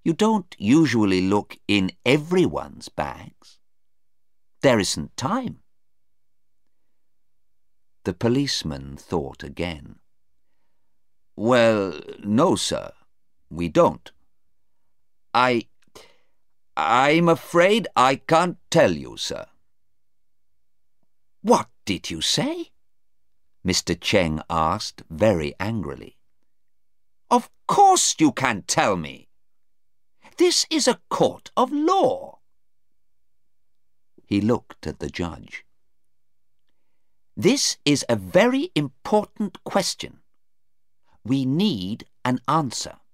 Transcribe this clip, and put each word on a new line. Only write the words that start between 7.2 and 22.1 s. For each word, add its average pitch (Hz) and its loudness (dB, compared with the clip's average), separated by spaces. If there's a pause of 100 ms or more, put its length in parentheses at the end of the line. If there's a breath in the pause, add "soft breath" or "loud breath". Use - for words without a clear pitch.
The 95 -4 (120)
policeman 80 -4 (120)
thought 69 -8
again. 76 -12 (1400)
"Well, 110 2 (220)
no, 120 2
sir, 50 -6 (560)
we 85 -6 (140)
don't. 87 0 (1200)
I... 123 2 (1080 soft breath)
I'm 139 2
afraid 175 2
I 131 4
can't 165 0 (140)
tell 131 4 (120)
you, 57 -16
sir." - -10 (2000)
"What 214 2 (160)
did 87 -4
you 80 -8